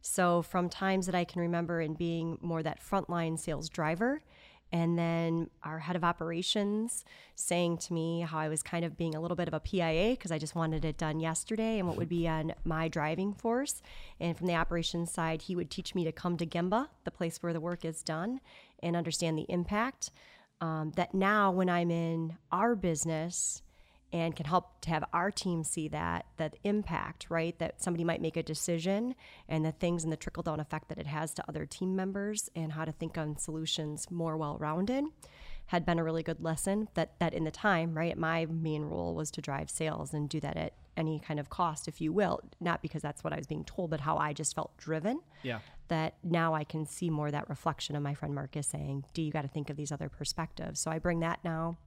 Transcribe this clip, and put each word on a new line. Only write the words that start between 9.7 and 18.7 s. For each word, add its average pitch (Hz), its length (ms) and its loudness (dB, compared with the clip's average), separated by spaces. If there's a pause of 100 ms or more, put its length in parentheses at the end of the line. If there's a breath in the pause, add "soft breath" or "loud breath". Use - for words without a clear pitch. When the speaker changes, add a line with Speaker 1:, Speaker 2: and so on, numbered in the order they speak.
Speaker 1:
I 165 100 4
A 196 240 4
'cause 180 160 -4
I 156 80 0
just 151 160 -4
wanted 160 280 2
it 156 140 0
done 156 220 0
yesterday 214 580 0
and 185 100 2
what 170 100 0
would 170 120 0
be 170 180 2
on 160 260 2 (120)
my 160 220 2
driving 160 460 0
force. 240 480 0 (380 loud breath)
And 170 160 0
from 185 120 -2
the 175 80 4
operations 170 560 0
side, 160 320 -2
he 185 120 -4
would 175 140 -2
teach - 260 -8
me 180 80 4
to 160 80 2
come 175 260 0
to 170 100 0
Gemba, 185 420 2 (140)
the - 80 -4
place 165 320 -4
where 170 100 0
the 165 80 -2
work 170 240 -4
is 160 160 -4
done, 180 400 -2 (380 loud breath)